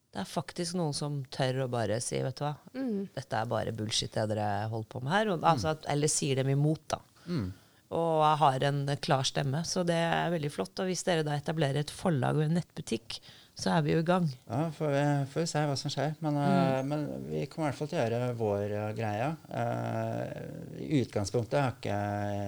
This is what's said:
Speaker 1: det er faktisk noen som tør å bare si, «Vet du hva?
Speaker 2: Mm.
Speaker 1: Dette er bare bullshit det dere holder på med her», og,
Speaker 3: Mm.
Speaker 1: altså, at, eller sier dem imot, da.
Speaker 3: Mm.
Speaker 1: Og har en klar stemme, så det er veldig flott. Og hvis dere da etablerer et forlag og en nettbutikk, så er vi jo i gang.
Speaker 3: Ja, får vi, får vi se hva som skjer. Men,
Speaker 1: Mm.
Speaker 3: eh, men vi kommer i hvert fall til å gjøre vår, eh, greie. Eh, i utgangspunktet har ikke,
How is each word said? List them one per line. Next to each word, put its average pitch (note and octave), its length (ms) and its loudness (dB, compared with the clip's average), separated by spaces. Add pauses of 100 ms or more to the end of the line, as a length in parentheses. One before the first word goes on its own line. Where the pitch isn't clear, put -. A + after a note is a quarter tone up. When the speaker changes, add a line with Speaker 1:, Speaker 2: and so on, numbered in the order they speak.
(140)
Speaker 1:
det - 80 -6
er F#3+ 40 -4
faktisk F3 480 -6
noen E3 220 0
som D3 300 -4
tør C3 420 0
å - 20 -4
bare A2+ 320 0
si, C3+ 220 -4
«Vet C3 120 -2
du C#3+ 100 -4
hva? D3 100 -4 (180)
Speaker 2:
Mm. A3 400 -2
Speaker 1:
Dette - 240 -10
er A2+ 80 0
bare A2 260 -2
bullshit A2 420 -2
det G#2+ 160 0
dere G#2 400 0
holder A2+ 200 -4
på B2 140 -8
med C#3 100 -4
her», G#3+ 160 2
og, E3+ 120 0
Speaker 3:
Mm. - 40 0
Speaker 1:
altså, D#3 240 2
at, D#3 180 -4
eller D3 200 2
sier D3 280 2
dem C3+ 140 2
imot, D3 380 2
da. - 100 -2 (300)
Speaker 3:
Mm. A2 260 -2 (380)
Speaker 1:
Og D#3 480 4
har C3+ 240 6
en C#3+ 240 2 (100)
klar C#3 260 2
stemme, D3 400 0
så F3+ 220 0
det E3+ 100 2
er E3 360 2
veldig - 200 0
flott. - 280 -6
Og F#3+ 80 -2
hvis F3+ 160 -2
dere E3+ 200 2
da D3 140 0
etablerer D3 400 0
et D3 140 -2
forlag C#3 460 2
og D3+ 60 2
en D#3 140 2
nettbutikk, - 640 -6 (400)
så F#3+ 180 0
er D#3+ 40 4
vi D3 100 2
jo E3 80 4
i E3 40 2
gang. F3+ 200 4 (240)
Speaker 3:
Ja, C#3+ 240 0
får D3+ 220 -2
vi, C#3 60 4 (340)
får D#3 80 0
vi E3+ 60 0
se D#3 120 -2
hva D3 180 0
som C#3+ 140 -4
skjer. D3+ 300 -2
Men, D3+ 120 0
Speaker 1:
Mm. C#3 460 4
Speaker 3:
eh, C3+ 40 -2
men C#3 460 -4
vi D#3 180 -2
kommer D#3 200 -2
i C3+ 40 0
hvert - 80 -6
fall D3+ 100 -2
til E3+ 100 -2
å C3 80 4
gjøre A#2+ 300 0
vår, G#2 340 2
eh, G#2+ 220 -2
greie. A2+ 440 -2 (140)
Eh, A#2 1300 -4
i C3+ 180 2
utgangspunktet A2 560 -2
har C3+ 120 2
ikke, - 200 -6 (560)